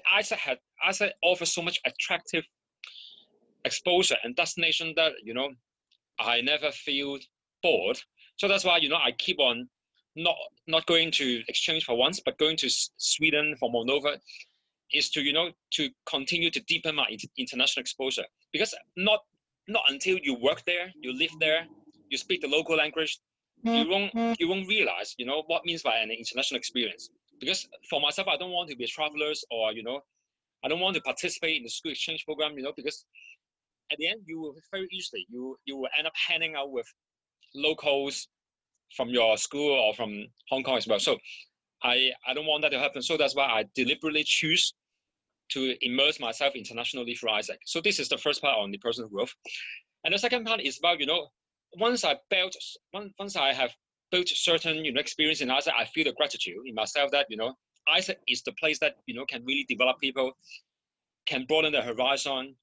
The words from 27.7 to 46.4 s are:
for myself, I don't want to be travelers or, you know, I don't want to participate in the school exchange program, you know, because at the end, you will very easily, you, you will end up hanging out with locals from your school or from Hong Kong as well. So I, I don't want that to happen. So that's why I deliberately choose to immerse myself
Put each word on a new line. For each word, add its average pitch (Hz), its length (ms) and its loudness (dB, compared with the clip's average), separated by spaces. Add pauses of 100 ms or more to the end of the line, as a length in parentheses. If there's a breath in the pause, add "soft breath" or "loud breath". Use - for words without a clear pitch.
for 151 100 0
myself, 151 300 0
I 151 80 2
don't 180 140 -8
want 175 180 -4
to 139 80 -12
be 120 100 -6
travelers 151 640 -4
or, 110 220 0
you 113 100 -10
know, 127 160 -4 (640)
I 135 60 0
don't 165 100 0
want 185 160 2
to 156 60 -2
participate 160 560 -2
in 123 60 -10
the 113 60 -12
school - 220 -6
exchange 156 320 -6
program, 151 340 -4
you 131 60 -8
know, 143 100 -4
because 143 300 -8 (880 loud breath)
at 151 60 -4
the 160 100 4
end, 214 180 -4
you 160 140 -8
will 151 160 -8 (160)
very 190 220 -4
easily, 175 360 -8
you, 127 360 -8
you 139 100 -8
will 131 220 -4
end 156 100 0
up 160 80 -6
hanging 160 400 0
out 139 160 -4
with 123 160 -4 (680)
locals 139 720 0 (680)
from 120 140 -2
your 113 280 6
school 143 340 0
or 131 220 4
from 107 320 -6 (240)
Hong 135 140 0
Kong 131 140 2
as 113 100 -2
well. 107 120 4
So 127 180 2 (640 loud breath)
I, 127 280 4 (160)
I 127 60 0
don't 151 120 -4
want 151 180 2
that 147 80 2
to 131 80 0
happen. 135 220 -2
So 156 160 0
that's 139 180 2
why 139 100 4
I 110 200 2 (100)
deliberately 151 500 0
choose - 480 2 (800)
to 131 300 0
immerse 135 380 2
myself 135 360 0